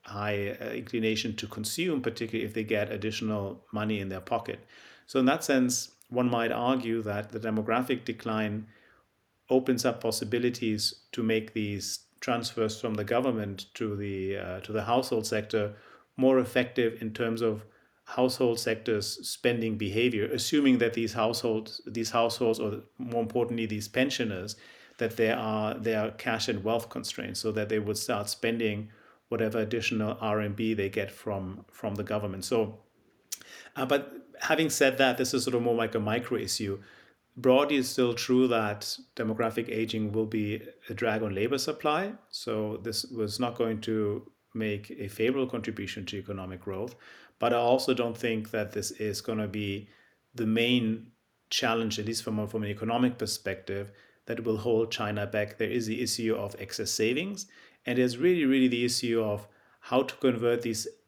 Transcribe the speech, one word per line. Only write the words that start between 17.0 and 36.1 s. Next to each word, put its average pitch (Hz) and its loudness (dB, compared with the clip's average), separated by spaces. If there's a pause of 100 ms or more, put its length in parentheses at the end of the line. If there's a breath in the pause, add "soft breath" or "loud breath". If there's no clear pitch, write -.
in 110 -4
terms 113 -2
of 107 0 (400 soft breath)
household 123 2
sectors' 110 -2
spending 113 0
behavior, 107 2
assuming 139 4
that 117 4
these 113 -2
households, 110 0
these 110 -4
households, 117 2
or 104 -4 (160)
more 117 -2
importantly, 117 0
these 107 -4
pensioners, 110 -2 (420 loud breath)
that 113 -2
they 110 6
are, 110 0
they 110 0
are 107 0
cash 110 -2
and 101 -2
wealth 117 0
constrained, - -8
so 110 -2
that 107 -2
they 110 2
would 104 -2
start 104 -2
spending 110 0 (400 loud breath)
whatever 110 0
additional 110 0
R 107 0
M 104 -2
B 110 0
they 98 0
get 98 -2
from, 98 -8
from 104 -6
the 104 -4
government. 98 -4
So, 110 0 (960 loud breath)
uh, 131 -2
but 139 -2 (140)
having 160 2
said 131 4
that, 131 6
this 127 0
is 127 2
sort 123 0
of 120 4
more 120 4
like 113 0
a 110 2
micro 113 0